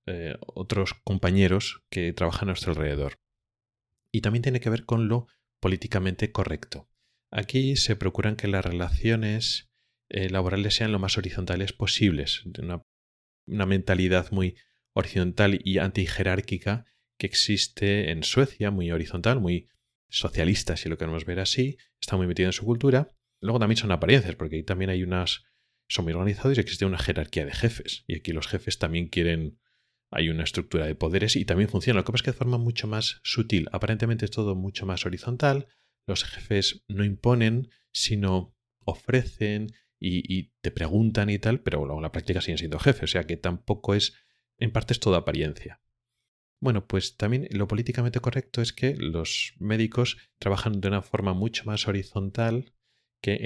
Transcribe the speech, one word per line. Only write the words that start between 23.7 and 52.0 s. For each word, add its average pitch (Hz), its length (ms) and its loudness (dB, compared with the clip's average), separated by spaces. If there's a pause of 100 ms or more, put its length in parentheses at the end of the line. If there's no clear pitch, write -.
son 104 160 0
apariencias, 90 420 4
porque 78 220 -4
ahí 82 60 -4
también 95 260 -2
hay 92 140 0
unas, 90 420 -2 (420)
son - 160 -2
muy 82 100 0
organizados 101 440 0
y - 40 4
existe - 240 -2
una 95 120 0
jerarquía - 480 -2
de 71 80 -8
jefes. - 540 -2
Y 85 80 -4
aquí 80 180 -6
los 80 140 -4
jefes - 320 -6
también 82 280 -2
quieren 82 520 -2 (520)
hay 82 180 0
una 80 140 -2
estructura 80 420 -2
de 78 100 -4
poderes 92 400 0
y 98 100 0
también 101 240 2
funciona. 104 300 2
Lo 92 40 0
que - 80 -4
pasa - 100 0
es - 40 -16
que 131 60 0
de - 60 -8
forma 123 200 0
mucho 117 300 -2
más 107 360 -4
sutil. 113 480 0
Aparentemente 113 540 0
es 98 60 -6
todo 101 240 0
mucho 95 300 -4
más 92 200 -4
horizontal. 127 640 0 (380)
Los 92 180 -2
jefes - 640 -2
no 101 160 -2
imponen, 117 640 2 (220)
sino 95 640 0 (300)
ofrecen 107 800 -2 (320)
y, 90 220 0 (120)
y 90 280 -4
te 87 100 -4
preguntan 104 580 2
y 104 100 0
tal, 113 220 0
pero 76 240 -2
luego 76 140 -4
en 80 40 -4
la 78 80 -4
práctica 87 300 -2
siguen 82 160 -4
siendo 80 220 -4
jefes. - 240 2
O - 40 -2
sea 87 160 -2
que 82 140 -6
tampoco 95 580 -2
es, - 200 -2 (420)
en 113 140 -2
parte 113 220 0
es - 60 0
todo 95 160 4
apariencia. - 640 -2 (840)
Bueno, 113 220 2
pues - 320 -2
también 120 320 0
lo 101 180 -2
políticamente 120 520 -2
correcto 123 420 -4
es 117 100 -2
que 135 240 0
los - 640 -4
médicos 110 600 0 (200)
trabajan 101 420 0
de 95 100 -2
una 98 120 0
forma 95 320 -2
mucho 104 320 -2
más 107 220 -4
horizontal 101 880 -2 (460)